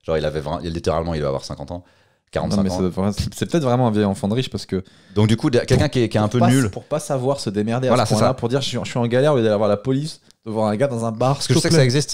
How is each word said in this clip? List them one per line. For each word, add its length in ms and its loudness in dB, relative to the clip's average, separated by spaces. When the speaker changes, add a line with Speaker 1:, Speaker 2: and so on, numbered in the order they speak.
Speaker 1:
Genre, 140 0
il 60 -2
avait 160 -2
vra-, 220 -6
il, 100 -6
littéralement, 420 -2
il 60 -2
doit 80 -2
avoir 160 -4
cinquante 260 -12
ans. 140 -10
Quarante-cinq 280 -2
Speaker 2:
Non, 40 2
mais 80 0
Speaker 1:
ans. 60 -2
Speaker 2:
ça 140 -2
doit, 220 -2
c'est, 200 -6
c'est 180 -4
peut-être 140 0
vraiment 240 2
un 20 2
vieil 140 2
enfant 240 -2
de 60 0
riche 160 -4
parce 160 -8
que 180 -4
Speaker 1:
Donc, 140 4
du 100 4
coup, 100 0
de-, 120 4
quelqu'un 240 2
Speaker 2:
pour, 80 0
Speaker 1:
qui 80 0
est, 100 2
qui 80 0
est 20 4
un 80 2
Speaker 2:
pour 40 -4
Speaker 1:
peu 80 0
Speaker 2:
pas, 100 4
Speaker 1:
nul. 200 2
Speaker 2:
pour 140 -12
pas 160 -4
savoir 400 -2
se 80 -4
démerder 400 -2
Speaker 1:
Voilà, 140 4
Speaker 2:
à 40 2
ce 40 -4
Speaker 1:
c'est 60 4
Speaker 2:
point-là, 140 4
Speaker 1:
ça. 40 -2
Speaker 2:
pour 160 -4
dire, « 120 0
Je 60 -4
suis, 140 -4
je 80 -8
suis 80 -4
en 80 0
galère », 280 2
au 40 4
lieu 60 2
d'aller 120 4
voir 140 2
la 80 2
police, 420 -4
de 60 -10
voir 180 0
un 80 0
gars 120 0
dans 180 -4
un 60 -4
bar. 240 0
Speaker 1:
Parce 100 -6
que 80 2
je 60 6
Speaker 2:
S'il 20 -4
Speaker 1:
sais 60 0
Speaker 2:
te 40 2
Speaker 1:
que 40 4
ça 20 6
Speaker 2:
plaît. 60 6
Speaker 1:
existe. 300 0